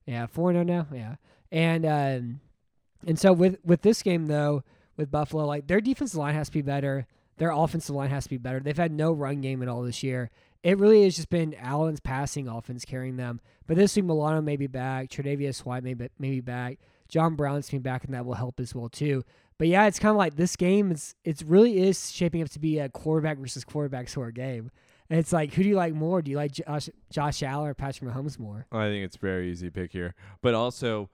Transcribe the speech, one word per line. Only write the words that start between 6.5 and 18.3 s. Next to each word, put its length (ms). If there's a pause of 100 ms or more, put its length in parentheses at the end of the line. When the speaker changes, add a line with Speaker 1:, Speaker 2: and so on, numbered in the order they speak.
Speaker 1:
be 80
better. 460 (300)
Their 140
offensive 440
line 160
has 140
to 40
be 80
better. 220
They've 180
had 140
no 220
run 280
game 220
at 60
all 120
this 220
year. 260 (340)
It 140
really 280
has 100
just 140
been 260
Allen's 460
passing 460
offense 380
carrying 300
them. 240 (260)
But 120
this 180
week, 100
Milano 360
may 160
be 100
back. 420
Tre'Davious 560
White 180
may 120
be, 140 (100)
may 120
be 100
back. 360 (300)
John 280
Brown's 340
coming 120
back, 240
and 80
that 120
will 100